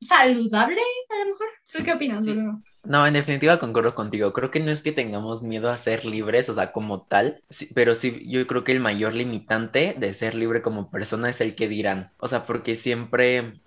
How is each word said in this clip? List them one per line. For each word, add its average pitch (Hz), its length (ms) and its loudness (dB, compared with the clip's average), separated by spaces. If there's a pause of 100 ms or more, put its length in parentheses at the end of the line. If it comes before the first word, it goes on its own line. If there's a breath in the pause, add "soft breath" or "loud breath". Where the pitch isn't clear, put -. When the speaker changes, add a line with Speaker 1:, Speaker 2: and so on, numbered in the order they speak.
Speaker 1:
saludable, 262 800 4 (300)
a 427 140 -2
lo 392 80 0
mejor. 415 140 -6 (260)
¿Tú 320 120 -6
qué 339 80 0
opinas, 226 320 -2
Speaker 2:
Sí. 214 80 0
Speaker 1:
Bruno? 214 300 -4 (220)
Speaker 2:
No, 143 220 4
en 151 60 4
definitiva 143 460 4
concuerdo 117 360 0
contigo. 104 380 0
Creo 131 180 -2
que 156 100 0
no 156 100 -2
es 147 120 -4
que 156 100 -2
tengamos 113 500 -4
miedo 113 260 -2
a 120 80 0
ser 113 300 -2
libres, 110 420 0
o 110 60 -4
sea, 95 180 -2
como 104 300 -6
tal, 113 480 2
sí, - 240 -12
pero 117 200 6
sí, 117 320 -4
yo 123 200 0
creo 123 180 -2
que 127 80 2
el 131 80 2
mayor 110 320 0
limitante 117 840 0
de 101 160 -2
ser 113 200 -4
libre 113 280 0
como 107 280 -4
persona 110 380 -4
es 120 140 -2
el 110 120 0
que 113 140 -2
dirán. 98 500 -4
O 120 100 -6
sea, 117 180 -2
porque 117 300 -2
siempre 120 920 0